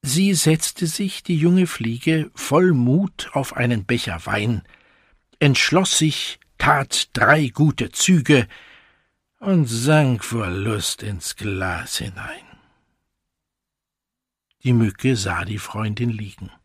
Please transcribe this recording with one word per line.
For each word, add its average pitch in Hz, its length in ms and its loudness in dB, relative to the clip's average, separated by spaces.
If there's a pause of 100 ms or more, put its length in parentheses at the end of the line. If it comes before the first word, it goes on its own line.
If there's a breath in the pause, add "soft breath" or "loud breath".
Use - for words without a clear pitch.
Sie 180 320 2
setzte 160 520 0
sich, 190 360 -4
die 175 140 -2
junge 175 300 4
Fliege, 143 680 -2
voll 175 380 2
Mut 139 640 2
auf 139 220 -4
einen 120 280 0
Becher 104 420 -4
Wein, 107 360 -2 (760 soft breath)
entschloss 147 580 2
sich, - 440 -2 (180)
tat - 540 0
drei 139 360 2
gute 139 440 0
Züge 147 560 4 (920 loud breath)
und 185 240 2
sank 123 580 2
vor 113 240 -4
Lust 98 540 -4
ins 101 340 -8
Glas 92 600 -6
hinein. - 480 -12 (2250)
Die 127 100 2
Mücke 117 440 2
sah 95 280 -4
die 107 140 -8
Freundin 107 520 -6
liegen. 104 400 -12 (140)